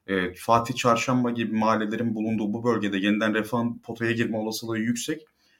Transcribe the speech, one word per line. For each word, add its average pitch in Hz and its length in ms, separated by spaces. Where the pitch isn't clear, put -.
e, 92 280
Fatih 117 400
Çarşamba 120 560
gibi 110 260
mahallelerin 110 580
bulunduğu 107 380
bu 117 120
bölgede 101 340
Yeniden 104 360
Refah'ın 117 440
potaya 113 340
girme 113 240
olasılığı 110 420
yüksek. 120 480